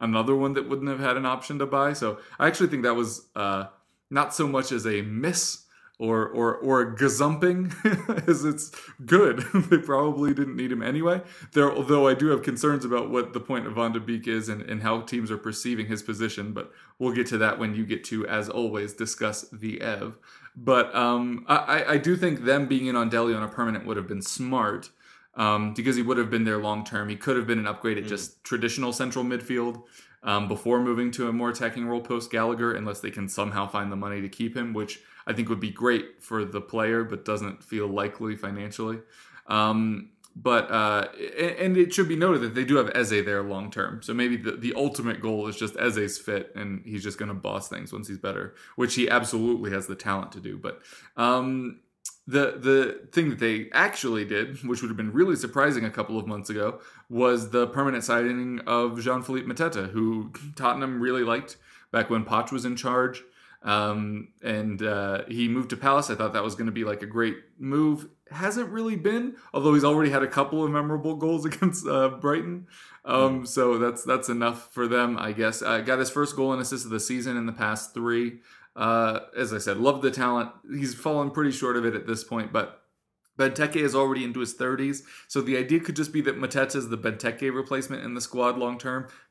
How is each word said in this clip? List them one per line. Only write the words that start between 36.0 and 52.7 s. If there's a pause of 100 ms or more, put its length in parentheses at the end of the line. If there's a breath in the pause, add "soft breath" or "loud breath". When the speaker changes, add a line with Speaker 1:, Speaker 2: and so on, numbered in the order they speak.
Speaker 1:
for
the
player,
but
doesn't
feel
likely
financially. (480 loud breath)
Um, (260)
but,
uh, (300)
and,
and
it
should
be
noted
that
they
do
have
Eze
there
long
term.
So
maybe
the,
the
ultimate
goal
is
just
Eze's
fit,
and
he's
just
gonna
boss
things
once
he's
better, (200 loud breath)
which
he
absolutely
has
the
talent
to
do.
But, (340 loud breath)
um, (480)
the,
the